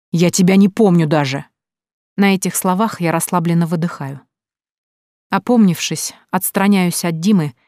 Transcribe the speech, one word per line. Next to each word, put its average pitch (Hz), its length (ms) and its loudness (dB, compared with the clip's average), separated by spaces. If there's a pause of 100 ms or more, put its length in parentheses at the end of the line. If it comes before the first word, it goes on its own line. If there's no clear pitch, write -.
(120)
«Я 170 180 2
тебя 190 260 2
не 196 140 6
помню 175 380 2
даже!» 143 380 -2 (720)
На 196 180 2
этих 185 200 -2
словах 196 460 -2
я 170 100 0
расслабленно 170 540 0
выдыхаю. 156 560 -6 (1080)
Опомнившись, 190 840 0 (160)
отстраняюсь 190 760 0
от 165 140 -4
Димы 170 360 0 (120)